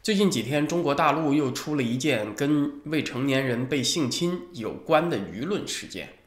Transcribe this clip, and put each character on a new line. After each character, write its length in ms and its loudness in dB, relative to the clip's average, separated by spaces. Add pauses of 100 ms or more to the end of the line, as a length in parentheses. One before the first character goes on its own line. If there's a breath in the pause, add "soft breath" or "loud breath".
最 140 0
近 160 4
几 140 -2
天， 200 0
中 160 0
国 140 2
大 160 4
陆 240 2
又 160 2
出 240 -4
了 80 0
一 140 0
件 400 0
跟 480 2
未 180 0
成 240 -2
年 180 2
人 240 -2
被 140 0
性 260 0
侵 340 -2 (100)
有 200 -6
关 380 2
的 80 0
舆 260 -6
论 220 -4
事 220 -8
件 200 -10 (180)